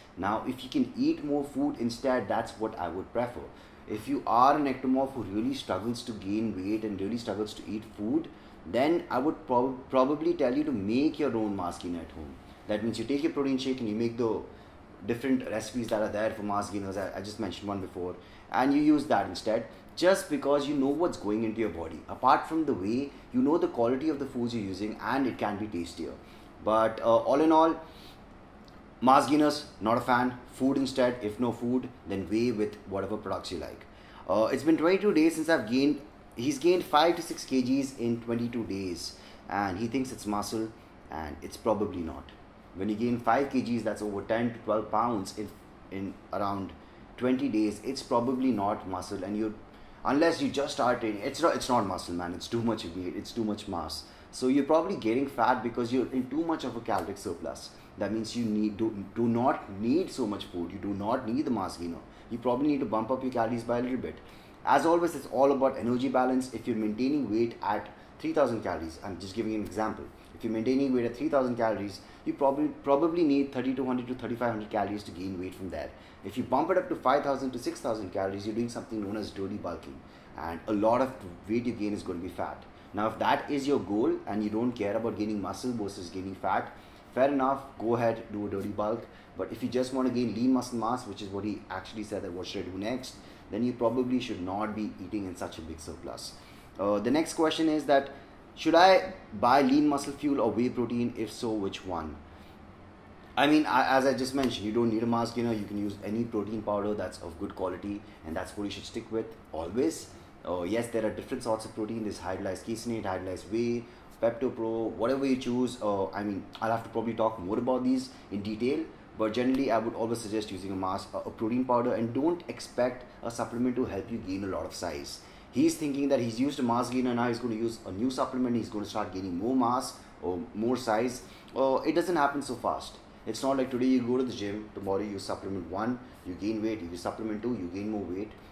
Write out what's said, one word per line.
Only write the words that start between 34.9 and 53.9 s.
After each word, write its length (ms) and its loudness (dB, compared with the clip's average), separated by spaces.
days 220 6
since 160 0
I've 200 2
gained," 300 4
he's 240 -2
gained 260 4
five 320 6
to 60 -6
six 220 -8
K 160 2
Gs 380 0
in 240 0
twenty-two 420 -2
days, 520 -6
and 280 0
he 80 -2
thinks 260 -2
it's 140 -12
muscle, 460 -2
and 320 -8
it's 160 -12
probably 420 0
not. 320 -8
When 120 -2
you 80 0
gain 240 0
five 300 4
K 120 2
Gs, 220 -2
that's 180 -2
over 200 -4
ten 320 0
to 60 -12
twelve 300 0
pounds 480 0
in, 100 -6
in 220 -6
around 400 -2
twenty 320 2
days. 360 2
It's 180 -6
probably 480 2
not 380 0
muscle, 340 -6
and 140 -4
you, 180 -2
unless 380 4
you 60 2
just 260 -2
started, 480 2
it's 180 -4
not, 140 4
it's 140 -2
not 180 4
muscle, 280 -4
man. 200 -4
It's 140 -10
too 140 0
much 220 0
weight, 180 -6
it's 160 -8
too 140 -2
much 240 -4
mass. 340 -6